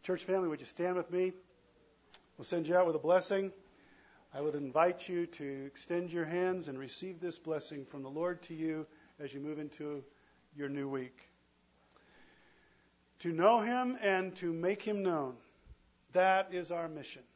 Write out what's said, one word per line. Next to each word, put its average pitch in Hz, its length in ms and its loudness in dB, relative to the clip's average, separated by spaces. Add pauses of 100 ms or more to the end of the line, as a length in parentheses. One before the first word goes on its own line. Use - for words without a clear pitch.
Church 180 220 -2
family, 180 240 2
would 147 120 -4
you 131 60 -14
stand 180 300 -2
with 175 140 -2
me? 180 220 2 (1040)
We'll 135 80 -12
send 165 220 -2
you 175 100 4
out 180 100 8
with 160 100 2
a 147 40 2
blessing. 185 520 4 (840)
I 139 60 -6
would 151 140 0
invite 151 540 2
you 175 180 0
to 139 400 -8
extend 170 460 -4
your 170 140 0
hands 180 420 0
and 135 100 -6
receive 175 420 -8
this 170 180 -6
blessing 151 480 -6
from 139 160 -12
the 135 80 -8
Lord 170 340 -2
to 170 100 -10
you 156 320 -2 (320)
as 139 140 -8
you 139 80 -8
move 151 180 -6
into 147 460 -8 (520)
your 143 120 -6
new 139 200 -4
week. 131 420 -8 (1900)
To 170 120 -2
know 208 280 8
him 247 420 0
and 190 340 2
to 170 160 -2
make 180 300 0
him 208 200 -2
known. 147 340 0 (800)
That 190 380 6
is 170 160 -4
our 170 180 -2
mission. 151 320 -10 (160)